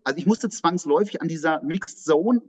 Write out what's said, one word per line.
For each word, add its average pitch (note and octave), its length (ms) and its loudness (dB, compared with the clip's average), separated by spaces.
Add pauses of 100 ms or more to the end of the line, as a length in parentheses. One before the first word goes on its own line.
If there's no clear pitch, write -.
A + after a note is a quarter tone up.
also C3+ 160 -2
ich F3+ 80 -2
musste A3 220 2
zwangsläufig F3 720 0
an E3+ 60 -4
dieser D#3 360 -2
Mixed D#3+ 420 -8
Zone, F#3+ 440 4